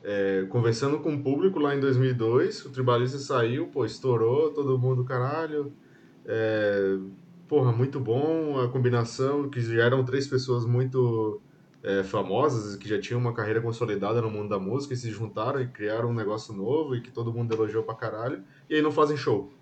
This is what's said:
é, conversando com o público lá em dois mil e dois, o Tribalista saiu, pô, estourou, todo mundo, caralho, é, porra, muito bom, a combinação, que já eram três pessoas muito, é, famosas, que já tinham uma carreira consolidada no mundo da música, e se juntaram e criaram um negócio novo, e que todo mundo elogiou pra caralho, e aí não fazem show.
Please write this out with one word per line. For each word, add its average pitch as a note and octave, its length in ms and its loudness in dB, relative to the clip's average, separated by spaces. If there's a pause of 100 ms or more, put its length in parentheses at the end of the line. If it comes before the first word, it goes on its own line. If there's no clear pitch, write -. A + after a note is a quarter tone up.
é, G2 440 0
conversando B2 520 2
com D#3 120 -2
o C#3 80 -2
público D#3 380 2
lá C#3+ 160 2
em C#3 60 0
dois C3+ 160 4
mil C3 120 4
e B2 60 0
dois, A#2+ 500 2
o C3+ 60 -14
Tribalista B2+ 480 2
saiu, C3 480 0
pô, B2+ 180 -2
estourou, B2+ 680 2
todo C3+ 260 0
mundo, B2+ 240 2
caralho, C#3+ 720 -4 (520)
é, G#2 760 2 (500)
porra, C3 240 4
muito C3 260 0
bom, C#3+ 640 0
a B2 80 0
combinação, C3 840 0
que B2 100 -6
já A2+ 220 2
eram B2+ 220 4
três C3 240 -2
pessoas B2 360 0
muito, A#2+ 760 0 (420)
é, G2 220 0
famosas, G#2 720 0
que G2 120 -14
já G#2 120 0
tinham A#2+ 200 -4
uma A#2+ 140 -2
carreira A2 260 0
consolidada A2+ 600 -2
no A2 80 -2
mundo G#2 200 -6
da G2+ 100 0
música, B2+ 340 -4
e - 20 -6
se A#2+ 140 -6
juntaram A2 500 -4
e B2 60 -2
criaram A2+ 440 -2
um A#2 40 0
negócio G#2+ 400 -4
novo, C3 400 0
e A#2 60 -2
que - 100 -18
todo A#2 220 -4
mundo A#2 200 -2
elogiou A2 300 0
pra - 140 -8
caralho, A#2 480 -6 (240)
e D#3 80 0
aí D3+ 60 4
não D3+ 100 2
fazem D3+ 240 4
show. A2 460 -2